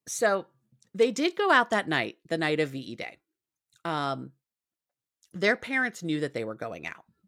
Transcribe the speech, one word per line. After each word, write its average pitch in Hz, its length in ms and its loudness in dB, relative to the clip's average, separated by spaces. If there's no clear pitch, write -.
So 196 400 2
they 233 160 6
did 320 240 0
go 403 160 4
out 247 180 6
that 208 180 0
night, 135 300 0
the 170 100 -2
night 151 220 2
of 151 100 2
V 135 100 -8
E 117 160 -10
Day. - 220 -12
Um, 139 460 -4
their 202 220 2
parents 254 460 -4
knew 156 200 -2
that 139 120 -4
they 117 100 -4
were 110 120 -8
going 85 320 -10
out. - 180 -16